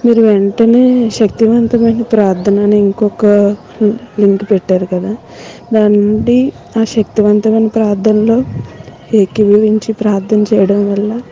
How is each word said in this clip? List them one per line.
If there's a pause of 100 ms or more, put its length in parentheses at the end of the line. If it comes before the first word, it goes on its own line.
మీరు
వెంటనే
శక్తివంతమైన
ప్రార్థన
అని
ఇంకొక (960)
లింక్
పెట్టారు
కదా, (580)
దాని
నుండి (260)
ఆ
శక్తివంతమైన
ప్రార్థనలో (720)
ఏకీభవించి
ప్రార్థన (100)
చేయడం
వల్ల (100)